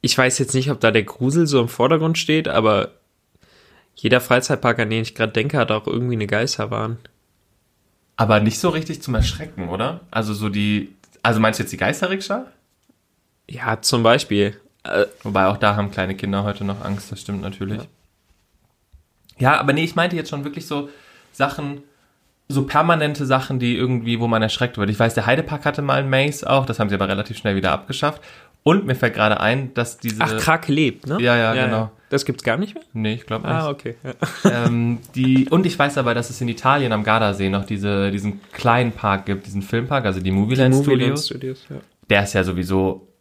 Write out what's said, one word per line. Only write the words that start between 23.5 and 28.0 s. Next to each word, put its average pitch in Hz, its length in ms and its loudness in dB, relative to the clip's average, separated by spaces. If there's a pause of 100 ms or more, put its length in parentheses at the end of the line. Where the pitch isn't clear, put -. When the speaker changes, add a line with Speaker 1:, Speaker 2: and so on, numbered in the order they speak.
Speaker 2:
die 120 160 0
irgendwie, 117 440 0
wo 117 80 0
man 113 160 2
erschreckt 120 340 -2
wird. 101 140 0
Ich 101 80 -4
weiß, 113 160 2
der 110 100 0
Heidepark 147 400 0
hatte 147 160 -2
mal 139 220 0
ein 135 80 -4
Maze 139 360 0
auch, 135 200 2
das 113 120 -4
haben 107 100 0
sie 101 60 0
aber 98 120 0
relativ 101 300 -4
schnell 98 180 -2
wieder 95 160 0
abgeschafft. 147 500 -4 (420)